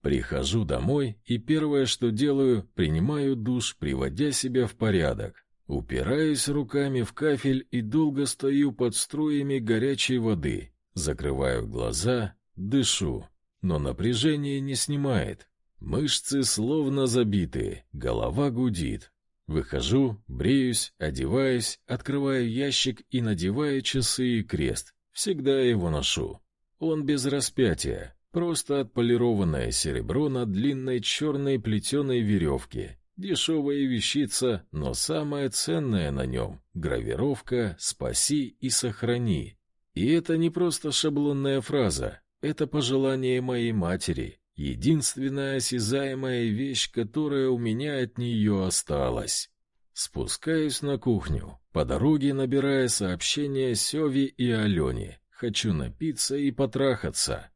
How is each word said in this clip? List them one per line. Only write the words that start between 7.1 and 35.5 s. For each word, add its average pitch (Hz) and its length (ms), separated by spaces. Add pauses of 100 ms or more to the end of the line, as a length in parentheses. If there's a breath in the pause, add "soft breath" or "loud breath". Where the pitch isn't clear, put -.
кафель 135 600
и 123 80
долго 139 460
стою 139 440
под 120 240
струями 143 640
горячей 123 600
воды. 80 540 (220)
Закрываю 67 720
глаза, 73 720 (180)
дышу, 98 720 (400)
но 80 140
напряжение 135 800
не 135 160
снимает. 135 720 (320)
Мышцы 139 640
словно 135 640
забитые, 101 840
голова 69 580
гудит. 90 600 (360)
Выхожу, 101 800
бреюсь, 120 720
одеваюсь, 127 880
открываю 135 640
ящик 131 600
и 127 100
надеваю 113 640
часы 123 560
и 104 60
крест. - 500 (160)
Всегда 139 500
его 107 300
ношу. - 500 (380)
Он 156 260
без 135 220
распятия, 117 920 (140)
просто 165 500
отполированное 110 920
серебро 80 560
на 127 180
длинной 127 540
черной 139 580
плетеной 123 640
веревке. 80 800 (160)
Дешевая 147 680
вещица, 120 840
но 76 240
самое 147 540
ценное 113 640